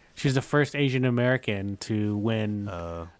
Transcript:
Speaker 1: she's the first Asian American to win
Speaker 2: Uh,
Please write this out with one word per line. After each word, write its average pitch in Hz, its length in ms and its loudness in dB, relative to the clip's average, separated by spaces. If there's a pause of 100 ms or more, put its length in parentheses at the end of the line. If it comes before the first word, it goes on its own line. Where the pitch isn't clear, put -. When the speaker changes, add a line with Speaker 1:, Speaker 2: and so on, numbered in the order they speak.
(140)
Speaker 1:
she's 135 200 0
the 131 80 2
first 143 340 2
Asian 131 300 2
American 120 720 0
to 104 400 0
win 104 500 -2
Speaker 2:
Uh, 85 380 -8 (140)